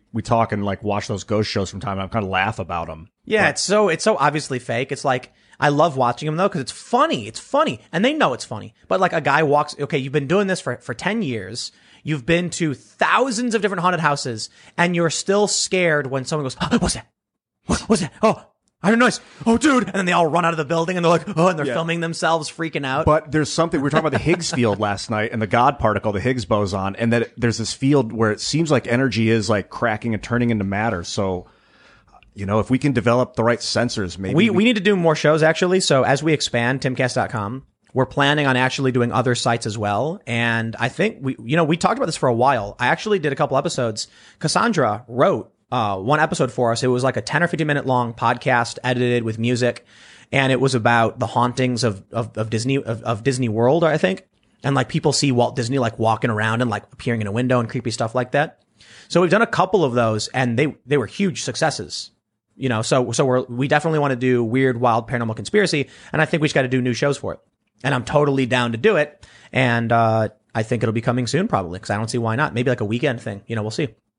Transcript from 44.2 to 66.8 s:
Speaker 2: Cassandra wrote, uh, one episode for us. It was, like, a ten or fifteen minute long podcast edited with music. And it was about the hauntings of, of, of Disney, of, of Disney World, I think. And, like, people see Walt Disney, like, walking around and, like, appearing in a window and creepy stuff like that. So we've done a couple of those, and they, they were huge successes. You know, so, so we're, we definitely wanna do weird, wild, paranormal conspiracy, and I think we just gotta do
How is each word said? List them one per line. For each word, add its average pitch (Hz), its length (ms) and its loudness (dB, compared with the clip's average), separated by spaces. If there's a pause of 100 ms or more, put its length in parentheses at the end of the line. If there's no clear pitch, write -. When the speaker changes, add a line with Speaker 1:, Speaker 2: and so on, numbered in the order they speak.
Speaker 2:
Cassandra 180 680 0
wrote, 123 420 0 (220)
uh, 110 260 0
one 131 220 2
episode 156 320 0
for 120 200 2
us. 113 100 -2
It 127 40 0
was, 123 180 2
like, 131 120 0
a 117 60 -4
ten 151 200 -2
or 170 60 0
fifteen 156 180 -2
minute 143 200 -2
long 123 280 0
podcast 120 680 0
edited 123 400 0
with 110 140 -4
music. 120 460 0 (480)
And 135 200 2
it 127 80 2
was 131 140 2
about 117 440 2
the 120 80 -2
hauntings 123 580 0
of, 98 180 -2 (100)
of, 113 260 -6
of 110 120 -4
Disney, 117 260 -2
of, 117 260 -4
of 113 220 -4
Disney 131 240 0
World, 120 360 2
I 156 140 2
think. 185 260 -2 (380)
And, 139 120 0
like, 131 140 0
people 151 240 0
see 139 200 2
Walt 120 240 0
Disney, 127 220 -2
like, 117 200 -2
walking 113 320 0
around 110 320 0
and, 120 80 0
like, 104 220 -4
appearing 117 300 -4
in 104 40 -4
a 98 60 -6
window 123 280 2
and 117 80 -4
creepy 117 220 -6
stuff 113 240 -4
like 123 180 -2
that. 147 280 -2 (480)
So 170 140 2
we've 180 80 2
done 196 120 4
a - 40 2
couple 190 380 2
of 123 100 0
those, 113 340 0
and 123 300 0
they, 147 180 0 (100)
they 135 120 0
were 113 80 0
huge 190 360 -2
successes. - 720 -4 (440)
You 135 120 -4
know, 110 140 0
so, 123 300 0
so 147 120 2
we're, 127 200 2
we 127 240 -4
definitely 151 320 2
wanna 139 160 0
do 123 280 2
weird, 123 360 2
wild, 113 280 2
paranormal 117 280 -4
conspiracy, 165 520 0 (240)
and 151 80 0
I 156 40 4
think 156 180 -2
we 151 60 2
just - 60 -4
gotta 135 140 2
do 127 140 0